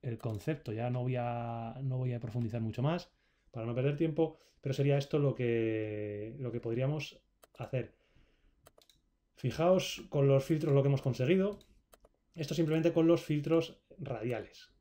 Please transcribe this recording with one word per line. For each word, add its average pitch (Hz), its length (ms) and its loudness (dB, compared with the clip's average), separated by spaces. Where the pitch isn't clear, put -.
el 117 160 -6
concepto. 117 540 -4
Ya 117 160 -2
no 123 140 -2
voy 127 160 -2
a, 117 640 -6
no 131 160 -2
voy 127 140 -2
a 120 80 -6
profundizar 113 400 -4
mucho 113 200 -4
más 160 300 0
para 117 160 -8
no 117 100 -4
perder 143 200 0
tiempo, 160 400 0
pero 135 140 -2
sería 139 240 2
esto 143 220 0
lo 139 120 4
que, 110 1080 -2
lo 123 100 -6
que 117 80 -6
podríamos 131 640 -4
hacer. - 380 -6
Fijaos 170 720 0
con 139 180 2
los 139 160 6
filtros 151 320 2
lo 139 80 6
que 135 60 4
hemos 139 140 2
conseguido. 185 580 2
Esto 160 180 -6
simplemente 160 400 2
con 165 140 6
los 165 160 6
filtros 156 580 0
radiales. 117 840 -6